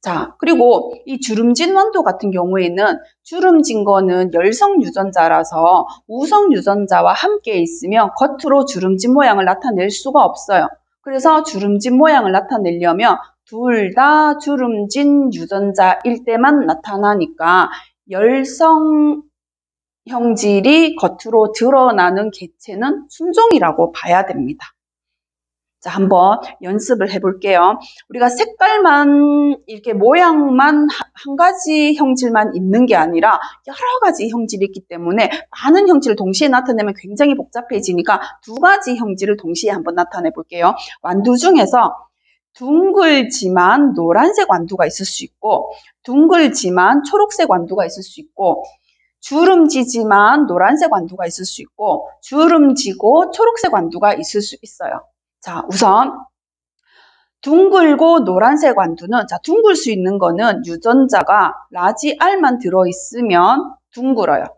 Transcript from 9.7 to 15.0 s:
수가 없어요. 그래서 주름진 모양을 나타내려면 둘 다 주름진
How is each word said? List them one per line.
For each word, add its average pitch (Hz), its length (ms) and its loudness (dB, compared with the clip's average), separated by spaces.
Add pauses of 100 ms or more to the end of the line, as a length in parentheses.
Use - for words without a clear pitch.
수가 269 320 0
없어요. 180 440 0 (340)
그래서 285 420 0
주름진 208 540 -2
모양을 269 340 4
나타내려면 185 880 0 (280)
둘 220 500 -2
다 294 440 2
주름진 262 960 -2